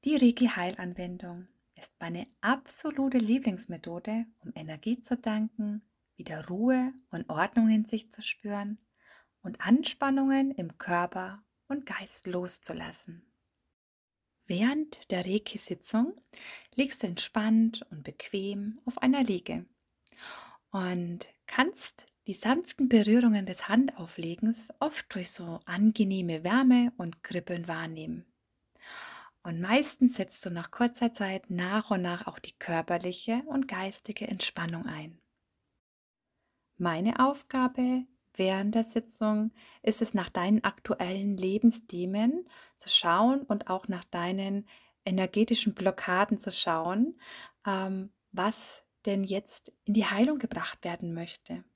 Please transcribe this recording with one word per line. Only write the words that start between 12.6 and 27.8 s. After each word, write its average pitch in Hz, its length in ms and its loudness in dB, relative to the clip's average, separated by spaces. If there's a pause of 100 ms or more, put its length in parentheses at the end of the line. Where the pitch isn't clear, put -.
Während 269 680 -2
der 180 140 -2
Reiki-Sitzung 214 920 -2 (560)
liegst 269 280 0
du 208 40 -2
entspannt 220 840 2
und 151 140 -14
bequem 202 840 -6
auf 247 120 -6
einer 262 260 4
Liege 180 420 -2 (1040)
und 180 580 -4 (180)
kannst - 600 -2 (200)
die 196 60 -6
sanften 269 560 0
Berührungen 214 560 6
des 185 240 -6
Handauflegens 208 1120 0
oft - 360 -4
durch 180 160 -2
so - 340 -6
angenehme 190 760 2
Wärme 247 540 6
und 170 260 -8
Kribbeln 175 440 -6
wahrnehmen. 165 580 -8 (1160)